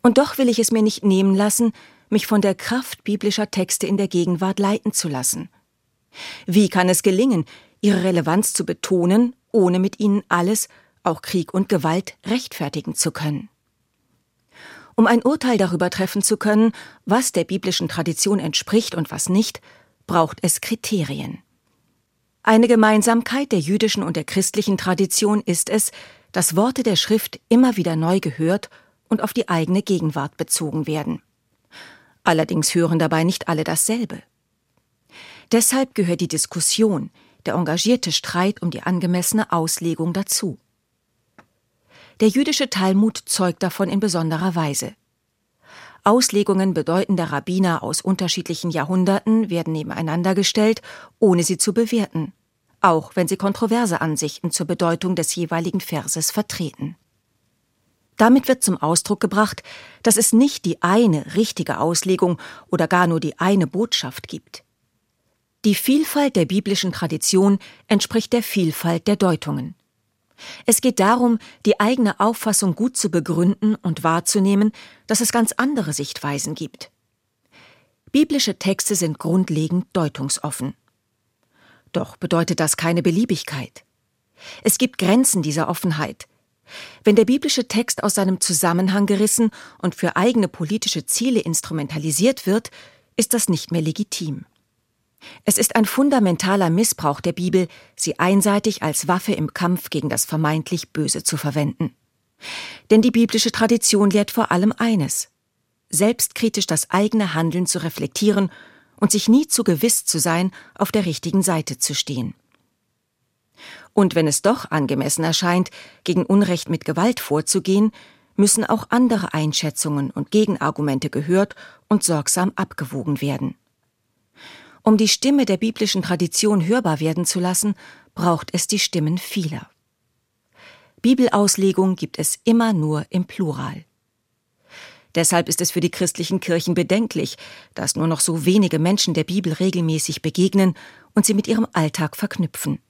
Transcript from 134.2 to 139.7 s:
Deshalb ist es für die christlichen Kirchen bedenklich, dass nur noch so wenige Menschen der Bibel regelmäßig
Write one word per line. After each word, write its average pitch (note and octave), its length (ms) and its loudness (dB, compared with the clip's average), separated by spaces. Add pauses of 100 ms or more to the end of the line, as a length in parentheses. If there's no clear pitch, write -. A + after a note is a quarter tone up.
Deshalb E3+ 340 2
ist E3 120 -2
es F3 120 -2
für F3+ 80 0
die E3+ 100 0
christlichen F3+ 480 -4
Kirchen F3 360 -2
bedenklich, F#3 640 -2 (380)
dass - 220 -2
nur D#3+ 100 0
noch D#3+ 140 0
so E3 240 -2
wenige F3+ 340 4
Menschen F3+ 360 0
der D#3 100 0
Bibel F3+ 280 -2
regelmäßig E3 720 -2